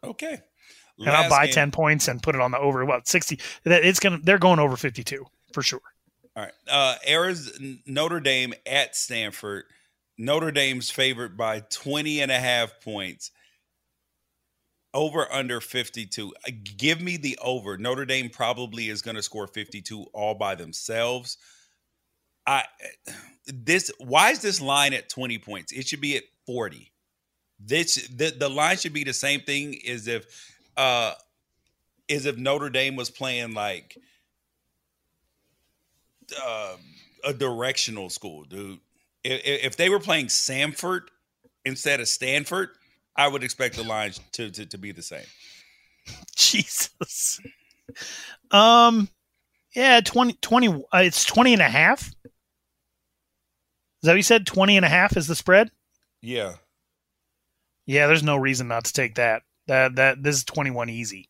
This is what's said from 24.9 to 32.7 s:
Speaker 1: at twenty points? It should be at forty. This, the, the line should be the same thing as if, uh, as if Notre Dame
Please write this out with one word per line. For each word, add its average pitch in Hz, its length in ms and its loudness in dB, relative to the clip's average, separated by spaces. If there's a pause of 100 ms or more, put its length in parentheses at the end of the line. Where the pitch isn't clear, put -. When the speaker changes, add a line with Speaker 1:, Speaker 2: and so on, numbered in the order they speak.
Speaker 1:
at 117 160 -6
twenty 123 300 -8
points? 98 340 -12
It 131 160 -8
should 151 120 -8
be 143 160 -4
at - 60 -4 (240)
forty. 101 460 -8 (680)
This, 139 480 -2
the, 127 240 -4
the 143 180 -4
line 151 280 0
should 170 160 -8
be 147 100 -6
the 135 100 -6
same 143 280 -2
thing 143 480 -6
as 117 180 -8
if, 117 200 -6 (500)
uh, 120 380 0 (960)
as 143 180 -2
if 135 100 -4
Notre 139 320 -2
Dame 135 260 -2